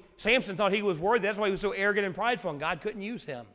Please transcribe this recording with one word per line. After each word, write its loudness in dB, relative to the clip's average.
Samson 2
thought 4
he 2
was 2
worthy. 2
That's -2
why 2
he 2
was -2
so 0
arrogant 2
and -4
prideful, -2
and -6
God -2
couldn't -6
use -6
him. -8